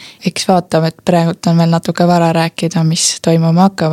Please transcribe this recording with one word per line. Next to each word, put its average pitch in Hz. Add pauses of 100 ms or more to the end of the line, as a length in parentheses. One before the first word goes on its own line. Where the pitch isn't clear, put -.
(260)
Eks -
vaatame, 165
et -
praegult 165
on 170
veel 165
natuke 170
vara 170
rääkida, 165
mis -
toimuma 165
hakkab, 170